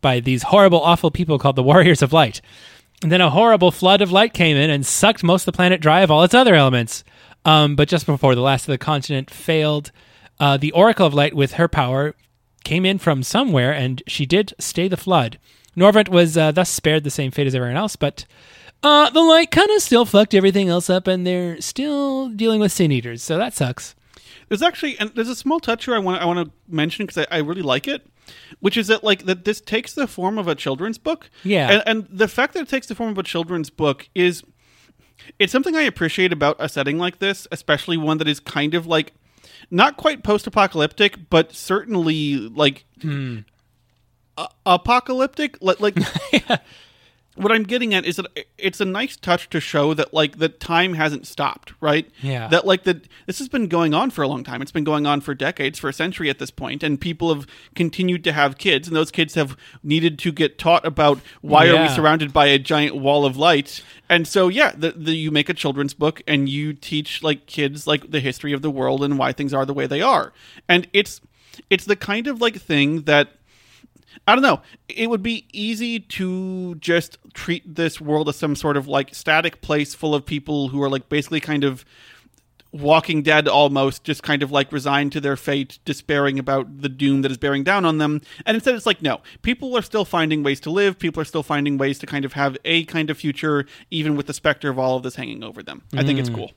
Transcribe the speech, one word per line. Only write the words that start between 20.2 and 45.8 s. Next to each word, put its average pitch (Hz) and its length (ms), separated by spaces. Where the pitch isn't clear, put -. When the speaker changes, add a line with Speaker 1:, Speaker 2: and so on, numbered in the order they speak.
Speaker 1:
everything 190 340
else 175 220
up, 185 160
and 185 200
they're 180 360
still 277 680
dealing 220 300
with 202 120
Sin 165 200
Eaters, 120 300
so 160 160
that 233 160
sucks. - 400
Speaker 2:
There's 214 140
actually, 311 360
and 214 160
there's 226 140
a 247 80
small 320 240
touch 233 260
here 247 80
I 226 40
wanna, 185 200
I 175 80
wanna 175 240
mention 165 380
'cause - 120
I, 156 120
I 175 80
really 165 240
like 131 240
it, 277 200
which 208 180
is 214 100
that, 214 160
like, 196 220
that 185 180
this 208 160
takes - 340
the 285 120
form 196 320
of 180 100
a 156 60
children's 165 440
book. - 320
Speaker 1:
Yeah. 185 260
Speaker 2:
And, 208 160
and 220 240
the 190 180
fact 262 260
that 370 80
it 254 60
takes 262 180
the 226 80
form 226 160
of 196 80
a 190 40
children's 165 480
book 151 440
is, 180 280
it's 196 140
something 294 240
I 311 60
appreciate 185 500
about 147 260
a 151 100
setting 143 300
like 175 200
this, 196 340
especially 165 460
one 156 200
that 156 100
is 143 120
kind 151 340
of, 170 120
like, 160 260
not 254 260
quite - 280
post-apocalyptic, 196 1080
but 160 240
certainly, 165 840
like, 123 480
Speaker 1:
Hmm. 135 380
Speaker 2:
a-, - 120
apocalyptic. 254 920
Li-, 185 180
like, 208 180